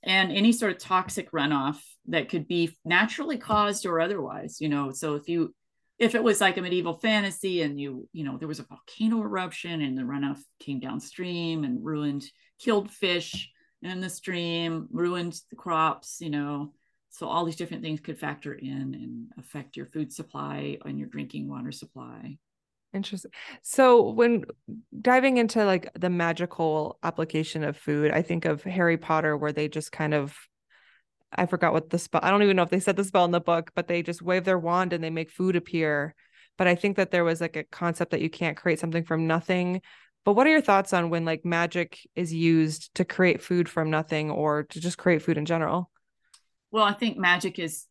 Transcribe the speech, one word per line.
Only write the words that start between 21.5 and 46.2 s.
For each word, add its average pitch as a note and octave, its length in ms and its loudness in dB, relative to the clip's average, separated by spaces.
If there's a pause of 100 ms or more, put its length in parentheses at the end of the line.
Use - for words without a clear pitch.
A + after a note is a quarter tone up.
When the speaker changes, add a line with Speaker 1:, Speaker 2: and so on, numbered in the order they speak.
Speaker 1:
supply. B2+ 680 -16 (560)
Speaker 2:
Interesting. G3 360 -8 (320)
So B3+ 480 8
when A#3 340 4 (560)
diving B3+ 360 4
into, A3+ 280 2
like, F#3 300 2
the F3+ 160 -2
magical E3+ 920 -2
application D#3+ 600 -2
of D3 140 -2
food, D3 340 2
I D3+ 120 2
think E3+ 220 -2
of D3+ 180 0
Harry F3 340 2
Potter, D#3 400 0
where D3+ 160 -2
they D3+ 160 -2
just D3+ 240 -8
kind D3+ 200 -2
of, D3 240 -2 (960)
I F3+ 140 0
forgot E3+ 260 2
what D#3+ 180 0
the E3+ 80 0
spell, - 260 0
I F#3 60 4
don't G3+ 120 6
even G3 140 6
know F3 80 4
if E3+ 60 -4
they F#3 100 2
said F#3 160 0
the G3 80 0
spell F#3+ 200 4
in E3+ 60 2
the F3 100 2
book, E3 360 0
but F3 100 -2
they E3+ 160 0
just E3+ 200 -8
wave F3+ 220 0
their F#3 140 4
wand F3 340 0
and E3 120 -2
they D#3+ 60 -4
make D#3+ 200 -4
food F#3 240 0
appear. D#3 600 0 (420)
But F#3+ 80 4
I F3+ 80 6
think G3 220 0
that F#3 160 2
there F3 120 2
was, E3 160 0
like, D#3+ 160 -4
a D3+ 80 -6
concept - 460 -4
that E3+ 100 0
you D#3+ 100 -2
can't D#3 260 -4
create E3 240 0
something E3 240 -2
from D#3+ 240 0
nothing. F3+ 540 0 (420)
But G3+ 100 6
what C4 140 6
are - 20 8
your D#4 100 6
thoughts G3 320 4
on E3+ 180 2
when, E3 140 0
like, D#3+ 200 -2
magic E3+ 540 0 (180)
is E3 180 -2
used E3 640 4
to F#3 80 4
create F3+ 360 4
food F3 280 0
from D#3+ 220 0
nothing D#3 420 0
or D3+ 320 0
to - 160 -12
just F3 180 -4
create E3 240 4
food D#3+ 160 0
in D3 80 -2
general? E3+ 440 0 (840)